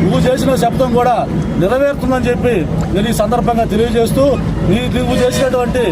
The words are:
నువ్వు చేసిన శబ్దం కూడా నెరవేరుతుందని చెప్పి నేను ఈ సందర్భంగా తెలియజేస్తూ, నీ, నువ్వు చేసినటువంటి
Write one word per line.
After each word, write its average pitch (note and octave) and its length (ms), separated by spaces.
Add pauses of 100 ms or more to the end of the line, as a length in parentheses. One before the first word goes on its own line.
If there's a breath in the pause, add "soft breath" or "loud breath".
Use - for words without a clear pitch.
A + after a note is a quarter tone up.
నువ్వు A3+ 240
చేసిన C4 240 (100)
శబ్దం A#3+ 360
కూడా A#3+ 180 (460)
నెరవేరుతుందని B3+ 680
చెప్పి A#3+ 240 (400)
నేను G#3 180
ఈ - 100
సందర్భంగా A3+ 500
తెలియజేస్తూ, A3+ 520 (460)
నీ, F#3+ 80 (180)
నువ్వు B3 280
చేసినటువంటి B3 680